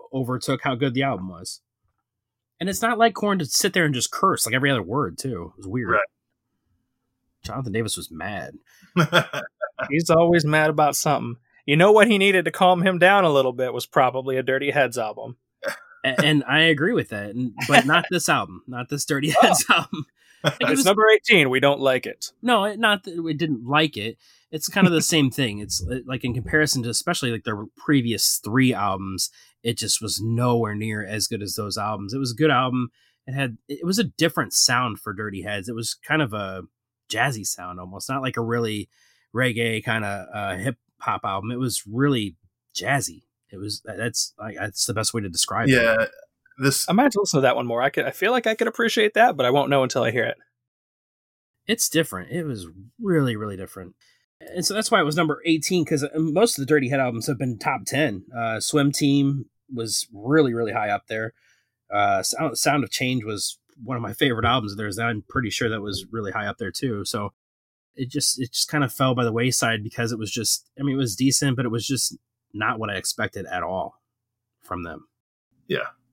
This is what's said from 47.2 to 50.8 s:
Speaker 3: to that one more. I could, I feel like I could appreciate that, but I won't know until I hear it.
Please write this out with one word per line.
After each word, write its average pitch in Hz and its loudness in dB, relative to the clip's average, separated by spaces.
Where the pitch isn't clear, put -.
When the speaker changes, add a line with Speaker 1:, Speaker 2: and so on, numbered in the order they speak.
Speaker 3:
to - 2
that 127 4
one 127 -2
more. 117 0
I 139 2
could, 127 -2
I 127 -4
feel 208 0
like 247 0
I 220 0
could 226 0
appreciate 226 0
that, 220 6
but 135 0
I 123 4
won't 135 4
know 139 4
until 123 0
I 120 0
hear 117 0
it. 117 -2